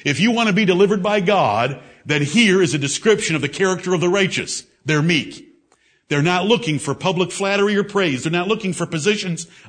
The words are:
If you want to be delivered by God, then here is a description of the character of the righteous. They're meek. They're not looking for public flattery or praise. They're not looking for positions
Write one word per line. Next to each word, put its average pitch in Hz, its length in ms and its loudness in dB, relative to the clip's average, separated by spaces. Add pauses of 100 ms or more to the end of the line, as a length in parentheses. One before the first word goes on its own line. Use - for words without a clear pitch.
If 139 140 0
you 214 100 2
want 233 180 0
to 202 60 2
be 214 100 2
delivered 190 380 2
by 208 180 0
God, 139 640 0 (240)
then 147 160 0
here 190 400 4
is 143 120 2
a 151 60 0
description 175 560 0
of 139 60 -2
the 143 80 -2
character 185 460 -2
of 165 40 0
the 175 100 0
righteous. 190 540 -2 (220)
They're 151 160 0
meek. 151 460 -2 (600)
They're 147 140 0
not 180 240 2
looking 208 340 0
for 143 140 -4
public 180 380 -2
flattery 202 440 0
or 202 80 2
praise. 175 400 -2
They're 160 80 -2
not 175 160 -2
looking 196 260 -2
for 175 120 -4
positions 170 640 -4 (220)